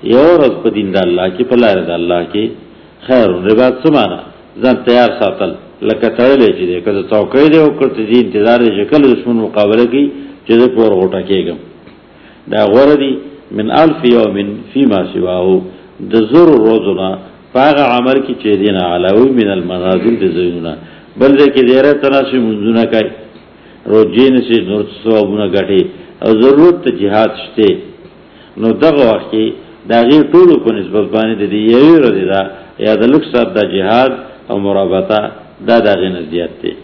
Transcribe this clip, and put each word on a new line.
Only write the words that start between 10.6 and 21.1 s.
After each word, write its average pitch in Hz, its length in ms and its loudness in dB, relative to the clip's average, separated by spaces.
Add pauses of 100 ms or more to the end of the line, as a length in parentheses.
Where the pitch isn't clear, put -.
پور 110 240 2
غوټه 92 300 -2
کېږم. 90 280 -4 (920)
دا 107 100 0 (120)
غوره 139 280 4
دي 139 100 -4 (460)
من 107 140 -4
الف 151 280 2 (160)
یوم 107 200 0 (360)
فی 135 100 -2 (100)
ما 95 100 -2 (120)
سواه، 92 480 -2 (500)
د - 20 -6 (180)
زرو 160 240 6 (100)
روزو 104 360 0
نه 95 80 -4 (440)
په 127 140 0
هغه 143 160 2 (120)
عمل 127 300 0
کې 123 160 -8
چې 107 100 -2 (100)
دی 104 160 0
نه 90 60 -2 (100)
علاوه 98 360 2 (100)
من 104 180 0
المنازل 92 680 -2
د - 20 -2 (100)
ځایونو 87 320 -4
نه. 80 60 -10 (460)